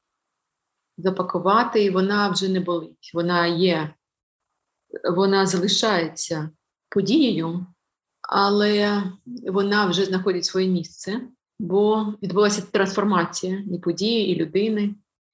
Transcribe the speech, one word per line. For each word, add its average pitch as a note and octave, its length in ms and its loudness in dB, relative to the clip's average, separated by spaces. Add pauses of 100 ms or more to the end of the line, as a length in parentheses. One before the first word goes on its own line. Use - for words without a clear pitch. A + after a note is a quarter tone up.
(1000)
запакувати, F#3+ 840 0
і G3 60 2
вона G3+ 380 2
вже F#3+ 200 -2
не F#3 120 0
болить. E3+ 540 -6
Вона E3+ 320 0
є, E3 480 0 (1200)
вона G3 300 2
залишається E3+ 1040 -2 (380)
подією, F3+ 800 0 (560)
але G#3 800 2 (240)
вона G3+ 600 0
вже F#3 180 2
знаходить F#3 400 0
своє F#3+ 240 0
місце, F#3 520 -4 (380)
бо G#3 640 0
відбулася G3+ 400 2 (100)
трансформація G3 1000 0
і F3 60 -4
події, F#3+ 500 0
і F3+ 80 0
людини, G3+ 580 0 (400)